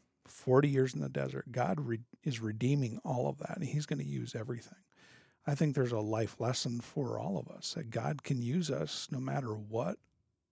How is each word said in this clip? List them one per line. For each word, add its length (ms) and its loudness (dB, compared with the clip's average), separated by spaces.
forty 420 6
years 260 4
in 60 -2
the 80 -2
desert. 420 -4
God 300 0
re-, 200 -2
is 180 -2
redeeming 640 2
all 240 0
of 100 -4
that, 180 -6
and 100 -2
he's 200 -2
gonna 180 -4
use 300 -4
everything. 440 -8
I 80 2
think 200 4
there's 180 4
a 80 2
life 380 0
lesson 420 0
for 380 -2
all 200 0
of 100 -4
us, 260 -10
that 160 -6
God 320 -2
can 200 0
use 280 2
us 400 -2
no 80 -2
matter 360 -2
what 420 -2